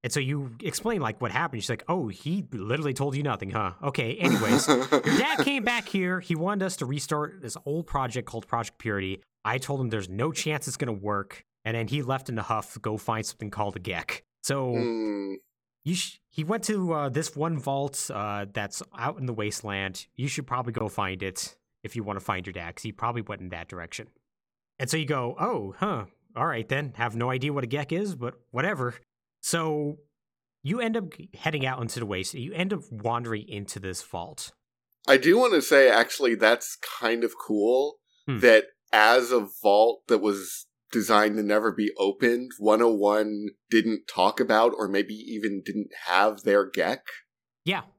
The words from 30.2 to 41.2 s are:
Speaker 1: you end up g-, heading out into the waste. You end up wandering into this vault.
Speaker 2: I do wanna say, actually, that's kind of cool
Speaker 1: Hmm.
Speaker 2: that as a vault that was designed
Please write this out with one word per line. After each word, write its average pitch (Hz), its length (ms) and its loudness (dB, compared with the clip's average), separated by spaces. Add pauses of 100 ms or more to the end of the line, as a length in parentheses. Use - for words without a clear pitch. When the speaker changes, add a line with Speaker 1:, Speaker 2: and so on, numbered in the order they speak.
Speaker 1:
you 190 160 -2
end 226 180 0
up 185 180 -6
g-, - 200 -20
heading 151 320 -2
out 131 140 -4
into 117 180 -4
the 113 80 -4
waste. 95 260 -4
You 143 200 -8
end 190 200 -2
up 156 80 -6 (100)
wandering 113 560 -4
into 101 320 -10
this 95 220 -8
vault. - 500 -12 (560)
Speaker 2:
I 139 100 8
do 165 200 6
wanna 226 240 6
say, 135 280 8
actually, 117 440 4
that's 110 420 4 (240)
kind 117 240 0
of 110 140 -2
cool 123 600 2 (280)
Speaker 1:
Hmm. 127 120 -4
Speaker 2:
that 113 260 10 (260)
as 117 400 8
a 110 160 2 (140)
vault 107 460 6
that 113 120 6
was 98 460 -2 (260)
designed 107 440 6